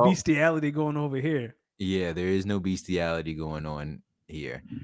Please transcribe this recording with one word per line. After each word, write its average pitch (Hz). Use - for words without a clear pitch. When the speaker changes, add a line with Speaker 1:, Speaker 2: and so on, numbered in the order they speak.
Speaker 1:
well, -
Speaker 2:
bestiality 156
going 151
over 143
here. 131
Speaker 1:
yeah, 92
there 87
is 95
no 101
bestiality 85
going 78
on 76
here. 73